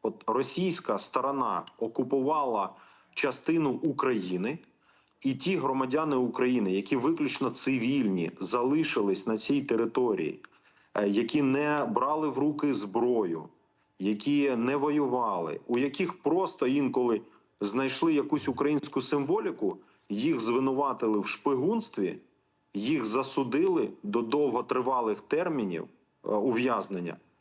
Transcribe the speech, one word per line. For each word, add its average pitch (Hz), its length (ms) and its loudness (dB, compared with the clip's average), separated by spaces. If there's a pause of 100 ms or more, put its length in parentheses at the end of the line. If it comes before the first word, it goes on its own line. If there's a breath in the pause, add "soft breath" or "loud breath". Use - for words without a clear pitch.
От 107 120 -2 (120)
російська 131 720 -2
сторона 123 640 -2 (160)
окупувала 127 920 -2 (440 loud breath)
частину 147 560 0
України, 120 880 -2 (640 soft breath)
і 135 120 0
ті 180 220 -2
громадяни 135 600 0
України, 123 560 2
які 98 240 0
виключно 139 540 0
цивільні, 117 800 0 (100)
залишились 123 880 0
на 110 120 0
цій 143 240 0
території, 113 760 0 (540 soft breath)
е, 101 140 2
які 117 340 2
не 143 420 2
брали 147 440 0
в 127 100 -2
руки 147 360 2
зброю, 101 720 0 (540)
які 139 580 2
не 127 200 0
воювали, 123 880 0
у 120 120 0
яких 143 440 -2
просто 165 440 0
інколи 127 540 2 (400 loud breath)
знайшли 135 540 0
якусь 143 340 0
українську 143 520 0
символіку, 147 760 -2 (320 loud breath)
їх 123 320 0
звинуватили 123 760 2
в 98 80 -2
шпигунстві, 147 920 -2 (580)
їх 123 280 0
засудили 131 840 0 (140)
до 104 200 0
довготривалих 120 960 0
термінів, 139 640 -2 (400)
е, - 60 -4
ув'язнення. 104 840 0 (240)